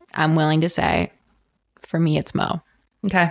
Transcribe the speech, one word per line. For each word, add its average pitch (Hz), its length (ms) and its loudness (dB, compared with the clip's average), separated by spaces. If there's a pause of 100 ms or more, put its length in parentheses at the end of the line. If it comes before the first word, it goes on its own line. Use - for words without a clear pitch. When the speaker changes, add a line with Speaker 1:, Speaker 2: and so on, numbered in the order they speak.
(140)
Speaker 1:
I'm 160 220 2
willing 156 260 2
to 170 80 0
say, 82 420 0 (680)
for - 200 -6
me, 156 180 2
it's - 160 -6
Mo. - 280 -4 (440)
Speaker 2:
Okay. 185 260 2